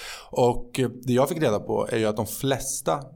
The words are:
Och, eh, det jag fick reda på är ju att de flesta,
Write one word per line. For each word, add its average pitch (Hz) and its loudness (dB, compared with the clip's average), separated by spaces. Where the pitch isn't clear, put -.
Och, 123 2
eh, 120 2
det 127 0
jag 131 4
fick 160 -4
reda 156 4
på 107 -2
är 120 2
ju 110 2
att 107 0
de 110 0
flesta, 135 -2